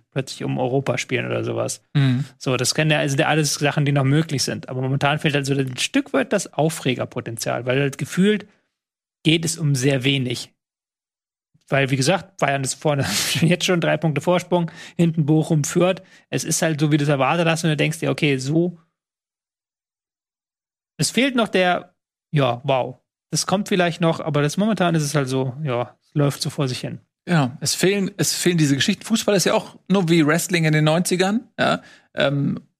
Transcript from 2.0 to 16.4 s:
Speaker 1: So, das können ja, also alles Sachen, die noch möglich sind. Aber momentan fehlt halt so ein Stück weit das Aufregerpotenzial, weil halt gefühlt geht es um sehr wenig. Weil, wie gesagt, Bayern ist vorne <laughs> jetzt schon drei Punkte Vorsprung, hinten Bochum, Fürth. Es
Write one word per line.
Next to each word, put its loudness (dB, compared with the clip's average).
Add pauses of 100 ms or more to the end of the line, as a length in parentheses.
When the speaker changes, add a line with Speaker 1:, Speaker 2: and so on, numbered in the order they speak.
Speaker 1:
So, -2
das 0
können 2
ja, 2
also 0
alles 2
Sachen, 0
die 2
noch 2
möglich 2
sind. -6
Aber -6
momentan 0
fehlt 0
halt -2
so 0
ein -2
Stück -2
weit 0
das -2
Aufregerpotenzial, -2
weil 2
halt -2
gefühlt 0 (760)
geht 2
es -6
um 0
sehr 0
wenig. -2 (1160)
Weil, 0
wie 0
gesagt, -2
Bayern 0
ist -4
vorne 0 (200)
<laughs> -2
jetzt 2
schon 0
drei 0
Punkte -2
Vorsprung, 0 (260)
hinten 2
Bochum, 2
Fürth. 0 (280)
Es -4